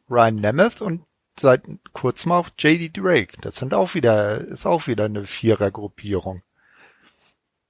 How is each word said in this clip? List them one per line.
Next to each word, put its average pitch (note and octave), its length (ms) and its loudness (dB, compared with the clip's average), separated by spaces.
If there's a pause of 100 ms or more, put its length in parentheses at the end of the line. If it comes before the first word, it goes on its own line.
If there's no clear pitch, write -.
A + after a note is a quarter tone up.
Ryan A2+ 280 4
Nemeth B2+ 460 0
und F3 200 -6 (380)
seit C3+ 240 4 (300)
kurzem C#3+ 400 -2
auch F3 160 0 (100)
J D3+ 180 4
D E3 120 -6
Drake. E3+ 520 0
Das - 140 -12
sind C3+ 180 -6
auch G3 220 0
wieder, G#2+ 520 2
ist - 200 -8
auch F3 180 0
wieder G#2+ 200 -2
eine G#2 200 -6
Vierergruppierung. G2+ 1160 -2 (1300)